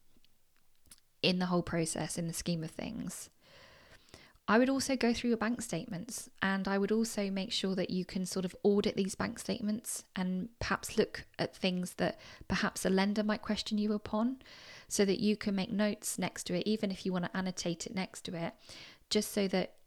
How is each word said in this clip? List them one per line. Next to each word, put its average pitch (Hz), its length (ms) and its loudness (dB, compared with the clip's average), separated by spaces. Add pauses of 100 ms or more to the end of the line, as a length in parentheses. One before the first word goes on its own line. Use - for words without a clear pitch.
(1200)
in 180 160 4
the 180 80 0
whole 175 160 2
process, 160 520 -2
in 170 120 -4
the 165 60 -4
scheme 170 300 -4
of 165 60 -8
things. - 600 -8 (1160)
I 214 120 8
would 254 100 6
also 269 260 2
go 240 180 4
through 240 160 0
your 233 80 4
bank 226 260 0
statements, - 680 -6 (140)
and 196 240 2
I 196 100 2
would 196 140 2
also 214 400 0
make 190 200 -2
sure 190 220 0
that 190 160 0
you 180 160 0
can 185 220 -4
sort 185 180 -2
of 180 160 -4
audit 202 340 4
these 190 200 0
bank 208 240 -4
statements - 640 -4 (120)
and 185 340 -2 (100)
perhaps - 360 -2
look - 300 2 (140)
at - 160 -2
things 180 400 -2
that - 240 0 (280)
perhaps - 380 0
a 185 60 4
lender 202 320 4
might 208 180 0
question 208 380 -2
you 208 140 2
upon, 226 440 0 (500)
so - 180 4
that 196 140 4
you 208 160 4
can 208 200 -2
make 190 160 0
notes 208 480 0
next - 260 -2
to - 80 -2
it, 175 140 0
even 214 240 2
if 190 120 -6
you 190 80 0
want 180 140 0
to - 100 -6
annotate 185 520 -2
it - 80 -8
next - 300 -4
to 185 100 -8
it, 165 180 -4 (560)
just - 240 2
so 202 140 2
that 185 260 0 (140)